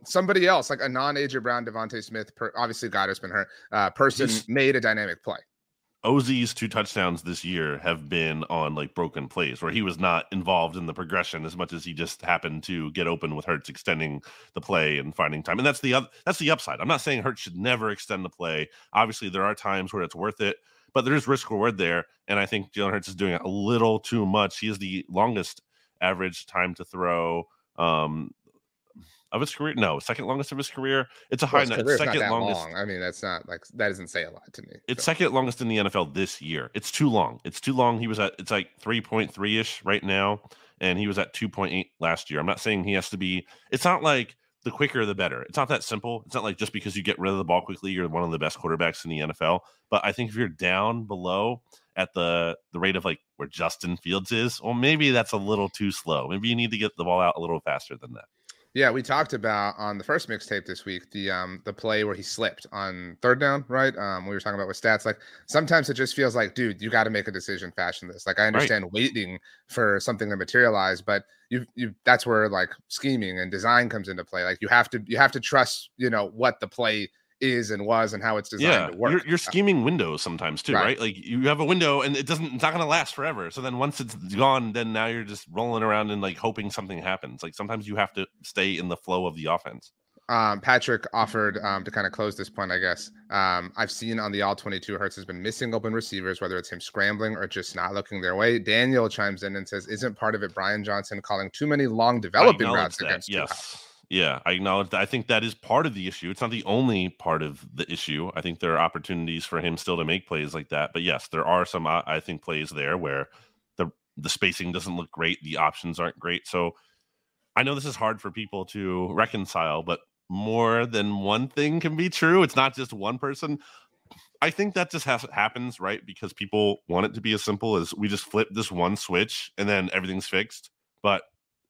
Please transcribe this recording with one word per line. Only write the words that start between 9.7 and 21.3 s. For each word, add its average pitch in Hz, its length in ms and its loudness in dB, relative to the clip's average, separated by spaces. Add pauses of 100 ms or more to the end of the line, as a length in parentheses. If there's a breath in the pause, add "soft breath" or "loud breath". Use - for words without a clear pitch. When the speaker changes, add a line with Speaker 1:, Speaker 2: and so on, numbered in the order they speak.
Speaker 2:
he 110 100 0
was 87 160 -2
not 87 320 2
involved 87 460 2
in 87 100 -6
the 78 80 -6
progression 87 500 -4
as 78 120 -8
much 87 160 -6
as 85 120 -10
he 90 80 -10
just 82 300 -8
happened 82 420 0
to 80 280 -4
get 85 160 -2
open 80 260 -2
with 76 100 -8
Hurts 78 240 -4
extending 78 540 -4 (320 loud breath)
the - 60 -6
play 78 380 2
and 71 180 -8
finding 76 260 0
time. 90 160 -2
And 131 80 2
that's 143 140 0
the 127 140 0
oth-, 127 140 0 (160 soft breath)
that's 190 140 -2
the 147 140 2
upside. - 280 -4
I'm 107 60 -4
not 151 140 0
saying 131 220 -2
Hurts 120 180 -4
should 87 160 -12
never 110 340 0
extend 98 340 -6
the 90 60 -6
play. 80 380 -4 (240 soft breath)
Obviously, 110 360 2
there 95 160 0
are 104 100 2
times 98 380 -4
where 101 120 -2
it's 82 100 -8
worth 98 260 -4
it, 101 180 0 (360 soft breath)
but 131 100 4
there 135 100 4
is 143 120 2
risk 131 240 0